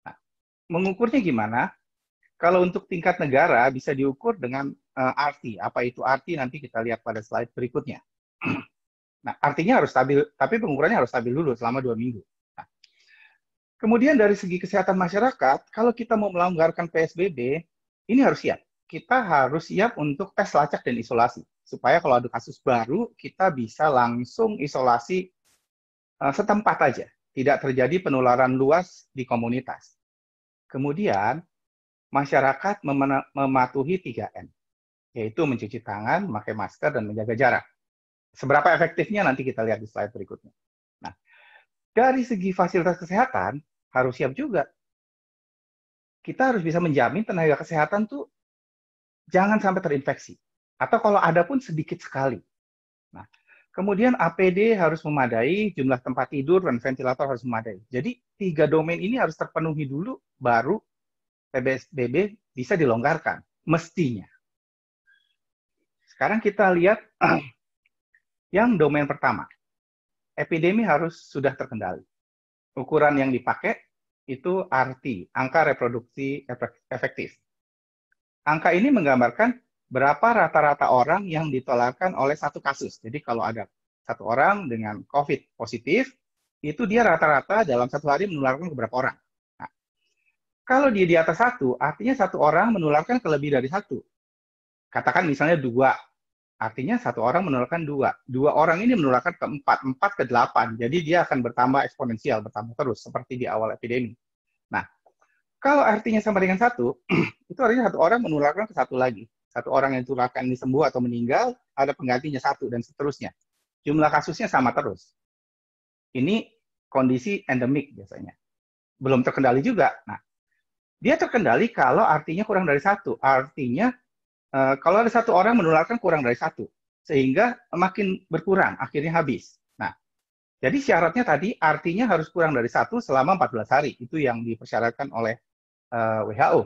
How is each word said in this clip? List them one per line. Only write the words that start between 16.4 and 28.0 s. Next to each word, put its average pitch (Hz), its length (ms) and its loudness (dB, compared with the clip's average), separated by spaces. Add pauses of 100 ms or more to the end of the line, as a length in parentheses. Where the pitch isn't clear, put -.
P - 80 -12
S 160 160 -2
B 180 160 -2
B, 131 240 -4 (480)
ini 254 160 4
harus 175 240 2
siap. 113 160 -2 (240)
Kita 233 400 -2
harus 151 480 0
siap 208 240 0
untuk 151 400 -6
tes 196 160 0
lacak 151 320 0
dan 120 160 -2
isolasi. 117 400 0 (240)
Supaya 151 400 0
kalau 123 160 4
ada 123 80 -6
kasus - 320 -10
baru, 127 560 0
kita - 320 -2
bisa 139 400 -2
langsung 123 720 0
isolasi, 143 720 -2 (880)
eh, 139 160 0
setempat 202 480 0
aja. 127 220 0 (260)
Tidak 135 320 2
terjadi 131 400 0